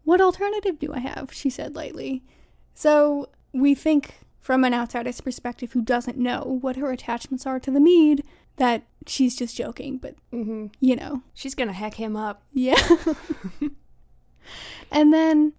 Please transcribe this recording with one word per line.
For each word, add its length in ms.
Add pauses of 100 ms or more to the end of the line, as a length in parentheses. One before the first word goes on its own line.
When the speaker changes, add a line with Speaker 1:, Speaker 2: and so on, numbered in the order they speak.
Speaker 1:
"What 160
alternative 580
do 160
I 60
have?" 320
she 180
said 260
lightly. 460 (520)
So 540 (240)
we 220
think, 460 (200)
from 240
an 100
outsider's 460
perspective 520
who 100
doesn't 360
know 420
what 160
her 140
attachments 560
are 140
to 100
the 100
Mede, 440 (320)
that 260 (240)
she's 300
just 200
joking, 420
but, 160 (180)
Speaker 2:
Mm-hmm. 340 (140)
Speaker 1:
you 160
know. 260 (120)
Speaker 2:
She's 200
gonna 180
heck 220
him 220
up. 260 (100)
Speaker 1:
Yeah. 300
<laughs> 60 (2000)
And 220
then 460